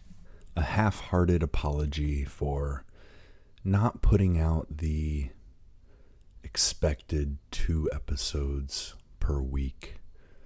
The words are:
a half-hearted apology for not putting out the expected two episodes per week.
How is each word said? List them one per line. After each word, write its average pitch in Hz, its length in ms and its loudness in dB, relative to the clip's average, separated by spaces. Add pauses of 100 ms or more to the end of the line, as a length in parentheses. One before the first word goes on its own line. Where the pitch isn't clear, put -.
(560)
a 80 60 2
half-hearted 90 800 2
apology 73 840 0
for 71 600 -4 (800)
not 101 400 2
putting 92 360 6
out 80 380 0
the 76 520 -2 (1120)
expected - 960 -2 (100)
two 78 420 2
episodes 69 1000 -4 (260)
per 71 220 2
week. 67 540 -4 (500)